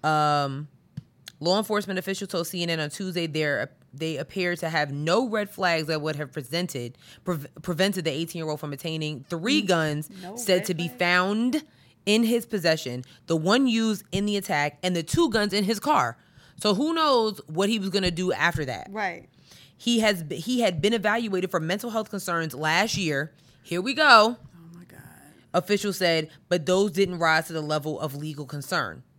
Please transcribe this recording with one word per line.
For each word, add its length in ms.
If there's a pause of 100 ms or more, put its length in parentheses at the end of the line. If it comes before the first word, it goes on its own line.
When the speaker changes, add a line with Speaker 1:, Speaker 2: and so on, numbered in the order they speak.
Speaker 1:
Um, 640 (720)
law 180
enforcement 400
officials 320
told 160
C 160
N 80
N 100
on 100
Tuesday 360
there, 440 (220)
they 260
appear 380
to 120
have 240
no 360
red 220
flags 380
that 140
would 140
have 160
presented, 640 (280)
pre-, 140 (240)
prevented 420
the 80
eighteen-year-old 480
from 120
obtaining 560
three 340
Speaker 2:
Mm. 40
Speaker 1:
guns 440 (120)
Speaker 2:
No 140
Speaker 1:
said 220
Speaker 2:
red 80
Speaker 1:
to 80
be 140
Speaker 2:
flags? 100
Speaker 1:
found 640 (440)
in 180
his 220
possession, 580 (220)
the 100
one 300
used 460
in 140
the 100
attack, 460
and 140
the 60
two 280
guns 220
in 120
his 160
car. 360 (440)
So 140
who 200
knows 520
what 220
he 100
was 120
gonna 200
do 220
after 320
that? 260
Speaker 2:
Right. 380 (520)
Speaker 1:
He 200
has 240
b-, 160
he 220
had 200
been 100
evaluated 600
for 80
mental 300
health 200
concerns 420
last 440
year. 360 (300)
Here 180
we 140
go. 420
Speaker 2:
Oh 400
my 80
God. 160 (540)
Speaker 1:
Officials 440
said, 320 (180)
but 180
those 240
didn't 300
rise 260
to 60
the 100
level 380
of 160
legal 280
concern. 600 (140)